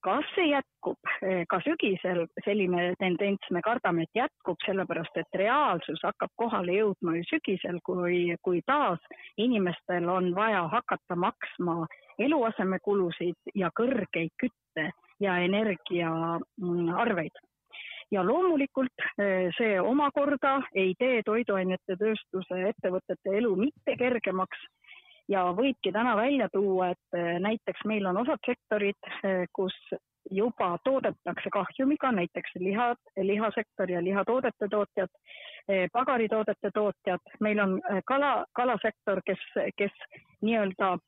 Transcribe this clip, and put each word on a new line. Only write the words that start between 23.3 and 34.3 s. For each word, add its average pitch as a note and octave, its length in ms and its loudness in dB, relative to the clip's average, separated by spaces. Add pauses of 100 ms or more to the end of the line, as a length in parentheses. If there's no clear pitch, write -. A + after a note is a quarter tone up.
elu G#3+ 200 2
mitte A#3 400 -2
kergemaks A3 640 -2 (680)
ja F#3+ 160 2 (100)
võibki A#3 380 0
täna A3+ 240 2
välja A#3+ 320 2
tuua, F#3 420 2
et, - 240 -6
eh, F3 240 0
näiteks G3+ 460 -2
meil G#3 220 0
on F3+ 100 0
osad B3 300 0
sektorid, G#3 520 -2 (240)
eh, F#3 300 0
kus F#3+ 240 -2 (540)
juba G3 540 0
toodetakse A#3 680 -2
kahjumiga, C4 640 0
näiteks F3+ 460 -4
liha, G#3+ 360 0 (220)
lihasektor G3+ 760 -2
ja F3 120 0
lihatoodete G3+ 640 0